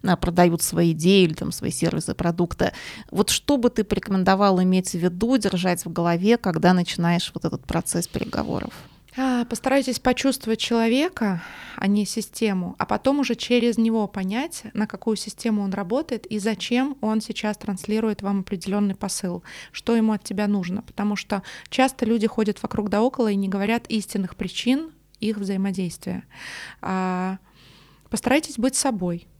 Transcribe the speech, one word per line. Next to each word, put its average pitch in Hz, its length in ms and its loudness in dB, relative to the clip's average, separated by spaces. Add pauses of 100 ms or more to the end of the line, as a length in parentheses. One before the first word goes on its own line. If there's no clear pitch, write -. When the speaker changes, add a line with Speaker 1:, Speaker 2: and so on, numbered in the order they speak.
Speaker 1:
а, 180 120 4
продают 170 440 4
свои 170 300 2
идеи 180 320 6
или, 160 120 2
там, 160 180 -6
свои - 180 -4
сервисы, 165 420 -2
продукты. 175 600 0 (380)
Вот - 180 2
что - 280 2
бы 240 120 4
ты 214 160 0
порекомендовала 190 800 2
иметь 185 280 2
в - 60 -6
виду, 180 400 2
держать 180 480 0
в 170 80 -6
голове, 175 440 4
когда 180 360 4
начинаешь 175 600 2
вот - 120 -8
этот - 200 -4
процесс 170 420 -2
переговоров? - 680 -4 (420)
Speaker 2:
А, 247 300 0
постарайтесь 262 540 0
почувствовать 247 600 0
человека, 226 840 0 (340)
а - 100 -4
не 208 180 4
систему, 190 760 -4
а - 80 -2
потом 269 320 2
уже 240 160 0
через 240 420 2
него 226 300 2
понять, 208 560 -4 (100)
на 208 140 -2
какую 208 300 -2
систему 214 440 -2
он 196 100 -2
работает 220 540 -2
и 214 140 -4
зачем 240 640 0
он 220 200 0
сейчас 214 360 -4
транслирует 214 680 -2
вам 202 160 0
определенный 190 560 -2
посыл, 180 480 -6 (280)
что - 240 -2
ему 220 180 4
от 202 100 -4
тебя 208 240 -2
нужно. 190 340 -2
Потому 208 340 -4
что 196 280 -4 (260)
часто 262 380 2
люди 220 180 2
ходят 214 380 0
вокруг 208 260 -2
да 208 140 2
около 247 280 2
и 202 40 2
не 196 140 0
говорят 208 380 0
истинных 196 480 -4
причин 262 540 -2 (300)
их 214 180 -2
взаимодействия. 190 880 -4 (580)
А, 185 560 -2 (720)
постарайтесь 262 500 0
быть - 160 0
собой. 180 520 -2 (120)